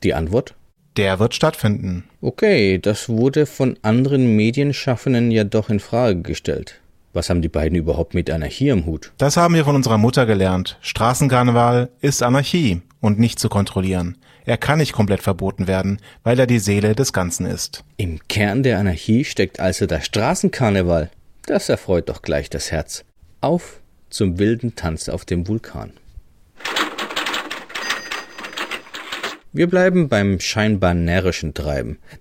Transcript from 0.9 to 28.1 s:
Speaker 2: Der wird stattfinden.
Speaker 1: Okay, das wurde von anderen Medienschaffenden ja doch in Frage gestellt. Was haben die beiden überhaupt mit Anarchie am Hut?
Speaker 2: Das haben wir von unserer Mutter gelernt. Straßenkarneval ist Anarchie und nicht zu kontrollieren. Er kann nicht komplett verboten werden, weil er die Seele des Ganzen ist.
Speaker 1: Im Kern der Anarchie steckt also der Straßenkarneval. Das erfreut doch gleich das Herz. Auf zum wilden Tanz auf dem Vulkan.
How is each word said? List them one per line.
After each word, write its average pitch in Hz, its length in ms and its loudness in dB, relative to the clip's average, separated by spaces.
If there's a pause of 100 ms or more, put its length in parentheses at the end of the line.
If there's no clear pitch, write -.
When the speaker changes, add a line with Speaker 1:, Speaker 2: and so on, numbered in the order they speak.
Speaker 2:
Der 95 220 2
wird 117 160 2
stattfinden. 101 720 -2 (160)
Speaker 1:
Okay, 117 560 2
das 104 320 -2
wurde 135 360 2
von 131 360 -2
anderen 131 560 4
Medienschaffenden 123 920 2
ja 110 140 4
doch 104 260 0
in 104 120 0
Frage 113 400 0
gestellt. - 580 -6 (320)
Was - 180 -4
haben 87 120 2
die 80 80 -2
beiden 78 280 0
überhaupt 82 360 -2
mit 85 160 -2
Anarchie 82 420 -2
am 92 140 0
Hut? 80 320 -8
Speaker 2:
Das 139 180 2
haben 175 200 4
wir 156 100 4
von 143 100 2
unserer 123 220 2
Mutter 113 280 4
gelernt. 95 560 0
Straßenkarneval 123 1080 2 (100)
ist 143 240 0
Anarchie 127 580 2 (200)
und 104 180 2
nicht 117 200 2
zu 113 100 0
kontrollieren. 92 680 -2 (280)
Er 117 120 0
kann 147 200 0
nicht - 160 0
komplett 98 280 0
verboten 95 460 -2
werden, 95 320 0 (240)
weil 123 160 2
er 131 80 4
die 120 120 4
Seele 101 360 2
des 131 160 0
Ganzen 90 340 -2
ist. - 380 -8 (140)
Speaker 1:
Im 85 220 -4 (100)
Kern 107 340 0
der 117 160 2
Anarchie 101 460 0
steckt - 340 -4
also 92 280 0
der 85 120 -2
Straßenkarneval. 104 1080 0 (360)
Das - 220 -2
erfreut 95 400 0
doch - 140 -8
gleich 71 280 -2
das - 220 -8
Herz. - 320 -6 (380)
Auf 170 400 -4 (280)
zum 92 300 -2
wilden 113 360 0
Tanz - 340 -6
auf - 160 -8
dem 87 220 -4
Vulkan. 90 440 -8 (3500)